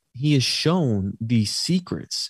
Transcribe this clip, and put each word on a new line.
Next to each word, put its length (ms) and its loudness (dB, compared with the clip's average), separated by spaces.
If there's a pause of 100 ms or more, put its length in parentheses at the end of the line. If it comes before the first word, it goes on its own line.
(120)
he 220 0
is 80 4
shown 800 0
these 340 0
secrets 760 -4